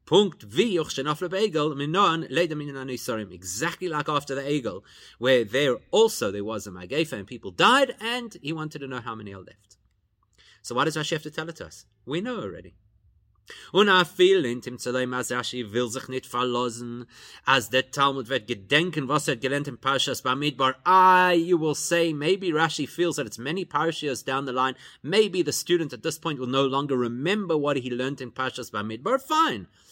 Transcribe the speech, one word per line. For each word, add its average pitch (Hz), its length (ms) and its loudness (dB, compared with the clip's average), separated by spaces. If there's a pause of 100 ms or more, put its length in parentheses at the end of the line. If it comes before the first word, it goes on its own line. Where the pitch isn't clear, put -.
(120)
Punkt 185 320 4
wie 170 340 2
och 151 120 -2
shenafle 151 400 -4
be'egel, 160 440 0
minon, 160 560 0
leida 156 240 0
minon 147 220 -8
anisorim. 120 560 -6
Exactly 98 560 -6
like 151 220 -2
after 143 260 -2
the 139 60 -4
egel, 127 420 -4 (360)
where 123 260 4
there 123 320 2 (120)
also 208 420 2
there 101 120 -4
was 107 240 -6
a - 20 -12
magefa 95 440 -4
and 101 120 -8
people 101 260 -14
died, 240 500 4
and 233 400 -6
he 143 100 -6
wanted 156 280 -8
to 139 80 -10
know 127 120 -8
how 113 160 -8
many 104 180 -12
are 95 60 -14
left. - 380 -20 (840)
So 117 120 -8
why 131 80 2
does 156 140 0
Rashi 156 140 -4
have 151 120 -4
to 151 80 -12
tell 160 160 -8
it 160 80 -12
to 85 120 -12
us? - 180 -20 (200)
We 147 140 -4
know 226 220 -6
already. 90 320 -12 (1000)
Und 208 140 6
a 185 160 6
viel 185 400 4
in 123 160 -2
dem 120 180 -10
Zeleim, 127 400 -2
as 127 140 -4
Rashi 123 400 -4
will 120 160 0
sich 123 220 -10
nicht 131 160 -6
verlassen, 120 800 -4 (420)
as 135 220 2
der 131 140 2
Talmud 135 440 0
wird 120 200 -4
gedenken, 139 600 0
was 147 220 0
er 135 60 0
hat 107 60 -8
gelernt 143 280 -2
in 120 80 -10
Parshas 135 440 -2
Bamidbar. 135 540 0 (100)
Ah, 185 460 8
you 170 260 4
will 156 160 0
say, 170 380 2
maybe 175 400 0
Rashi 156 360 0
feels 170 280 -2
that 127 120 -4
it's 110 120 -14
many 147 240 -4
Parshias 147 640 -2
down 135 180 -2
the 131 80 -6
line. 131 240 0 (260)
Maybe 185 400 2
the 143 120 -2
student 165 400 0
at 113 100 -12
this 160 160 -4
point 156 180 -4
will 127 100 -6
no 135 180 2
longer 135 320 0
remember 156 580 0
what 143 220 0
he 123 120 -6
learned 131 300 -4
in 123 120 -12
Parshas 131 400 -6
Bamidbar. 117 500 -2
Fine. 302 460 0 (240)